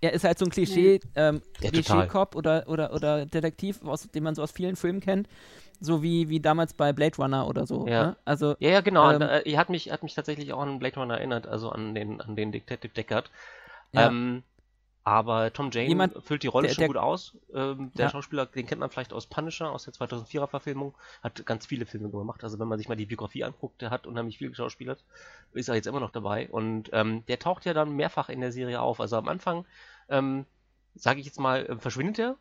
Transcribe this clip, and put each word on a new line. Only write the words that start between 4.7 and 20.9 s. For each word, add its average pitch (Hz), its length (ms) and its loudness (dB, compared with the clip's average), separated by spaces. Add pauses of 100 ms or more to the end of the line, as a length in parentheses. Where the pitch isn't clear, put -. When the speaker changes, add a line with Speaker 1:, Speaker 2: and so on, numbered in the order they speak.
Speaker 1:
Filmen 180 240 -2
kennt, 190 260 0 (540)
so 156 220 2
wie, 170 260 2
wie 156 120 2
damals 160 340 4
bei 143 180 4
Blade 147 240 2
Runner 135 320 2
oder - 180 -2
so, - 200 -4
Speaker 3:
Ja. 117 220 4
Speaker 1:
ne? - 80 -4 (100)
Also, 147 340 2
Speaker 3:
Ja, 151 100 6
ja, 196 120 8
genau. 175 280 8
Speaker 1:
ähm, 147 120 6
Speaker 3:
Äh, 143 280 4
er 147 80 2
hat 170 120 4
mich, 175 200 -4
hat - 120 -4
mich 156 120 -10
tatsächlich 147 380 -6
auch 131 80 -4
an 139 180 -4
Blade 127 220 -4
Runner 120 180 -2
erinnert, 117 280 -4
also 110 240 -4
an 110 240 -6
den, 107 260 -6
an 110 160 -10
den 107 160 -4
Detective 113 420 -10
Deckard. 127 360 -4 (600)
Speaker 1:
Ja. 117 160 8
Speaker 3:
Ähm, 123 340 -2 (640)
aber 110 480 2
Tom 139 180 -4
Jane 117 180 -2
Speaker 1:
Jemand, 175 360 2
Speaker 3:
füllt 147 180 -2
die 131 60 0
Rolle 127 180 4
Speaker 1:
der, 120 80 2
Speaker 3:
schon 170 80 2
Speaker 1:
der 160 60 4
Speaker 3:
gut 135 80 -2
aus. 160 400 -2 (180)
Ähm, 135 420 -4
der - 100 2
Speaker 1:
Ja. 143 40 0
Speaker 3:
Schauspieler, 143 360 -4
den 127 200 -8
kennt - 140 -4
man 139 100 -4
vielleicht - 220 -10
aus - 140 -8
Punisher, 160 440 -6
aus 135 140 -10
der 127 100 -16
zweitausendvierer 123 540 -6
Verfilmung, 139 460 -6 (280)